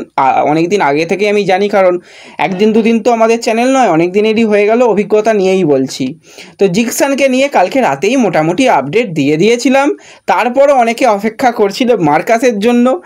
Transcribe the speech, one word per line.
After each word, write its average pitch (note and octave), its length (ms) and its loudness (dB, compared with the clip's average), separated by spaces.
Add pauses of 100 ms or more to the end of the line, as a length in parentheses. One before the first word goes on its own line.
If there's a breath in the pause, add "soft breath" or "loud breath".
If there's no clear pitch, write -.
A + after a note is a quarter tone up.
(180)
আ, C3+ 100 2 (140)
অনেক D3+ 280 0
দিন G3 120 0
আগে D3 240 0
থেকেই G3 240 -2
আমি G#3 140 0
জানি, F#3+ 260 0
কারণ F#3+ 240 2 (440 loud breath)
একদিন F#3 360 0
দুদিন A3+ 300 0
তো B3 80 0
আমাদের A3+ 300 0
চ্যানেল A#3 360 -2
নয়, A#3+ 120 2
অনেক E3+ 220 0
দিনেরই G#3+ 320 0
হয়ে G#3 220 2
গেল, A#3 160 2
অভিজ্ঞতা G#3+ 520 0
নিয়েই F#3+ 300 0
বলছি। C3+ 420 -2 (540 loud breath)
তো G3 80 2
জিকসানকে C4 640 -2
নিয়ে C4 180 0
কালকে C4+ 340 0
রাতেই G3 340 -2
মোটামুটি F#3 540 0
আপডেট E3+ 400 0
দিয়ে D#3 280 -2
দিয়েছিলাম। B3 500 2 (400 loud breath)
তারপরও A#3+ 460 2
অনেকে A#3 320 0
অপেক্ষা A3 460 0
করছিল A3+ 460 -2
মার্কাসের G#3 640 0
জন্য। A#3+ 460 0